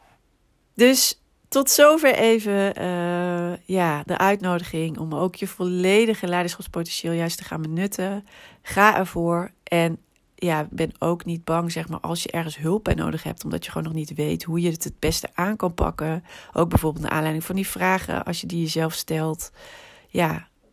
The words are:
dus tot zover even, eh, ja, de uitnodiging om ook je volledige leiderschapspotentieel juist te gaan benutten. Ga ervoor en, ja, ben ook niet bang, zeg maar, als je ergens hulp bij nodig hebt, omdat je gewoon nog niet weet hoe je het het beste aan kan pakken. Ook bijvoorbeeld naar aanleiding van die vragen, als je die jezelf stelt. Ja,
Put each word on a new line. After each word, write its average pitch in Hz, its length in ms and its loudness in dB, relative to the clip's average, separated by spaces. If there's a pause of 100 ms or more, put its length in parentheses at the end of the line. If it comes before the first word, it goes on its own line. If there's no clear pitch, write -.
(760)
dus 254 460 4 (280)
tot 269 220 2
zover 294 440 8
even, 208 600 2
eh, 175 840 -2
ja, 170 460 0
de 170 160 -2
uitnodiging 175 800 0
om 156 160 -6
ook 180 200 -2
je 196 120 -8
volledige 190 800 2
leiderschapspotentieel 175 880 -4
juist 170 240 -2
te - 80 -14
gaan 160 180 -6
benutten. 190 640 -4 (360)
Ga 208 340 6
ervoor 170 540 0 (120)
en, 170 360 2 (360)
ja, 156 360 0
ben 160 280 -2
ook 170 260 -2
niet 170 200 -6
bang, 165 280 0
zeg 165 160 -8
maar, - 120 -8
als 170 220 -4
je - 80 -8
ergens 160 260 -4
hulp 165 280 -2
bij 175 100 2
nodig 160 280 -2
hebt, - 220 -8
omdat - 200 -6
je - 60 -12
gewoon 160 160 -4
nog 160 100 -6
niet 156 180 -6
weet 156 280 -2
hoe 170 180 -2
je 170 100 2
het 160 140 -6
het - 140 -10
beste - 360 -2
aan 202 220 -2
kan 175 180 -2
pakken. 160 500 -4 (280)
Ook 170 160 2
bijvoorbeeld 156 360 0
naar - 80 -4
aanleiding 156 320 -2
van 180 120 -6
die 196 100 -2
vragen, 185 580 -2
als 170 160 -6
je - 60 -10
die 170 140 -4
jezelf 160 320 -2
stelt. 160 580 -4 (580)
Ja, 165 400 -2 (240)